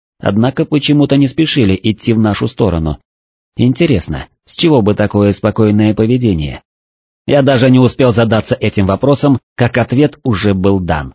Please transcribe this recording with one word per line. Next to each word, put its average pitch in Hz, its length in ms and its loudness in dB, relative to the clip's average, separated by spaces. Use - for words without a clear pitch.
однако 120 460 -2
почему-то 143 520 0
не 139 100 2
спешили 123 540 -2
идти 113 320 -2
в 110 60 0
нашу 107 280 0
сторону. 82 520 -2
Интересно, 123 720 -2
с - 100 -20
чего 151 260 2
бы 101 120 0
такое 101 380 0
спокойное 107 640 0
поведение? 107 680 -2
Я 143 160 2
даже 131 280 2
не 127 100 6
успел 123 320 2
задаться 110 440 0
этим 104 320 -2
вопросом, 131 520 0
как 120 220 -2
ответ 123 460 0
уже 104 300 0
был 98 260 0
дан. 76 360 -6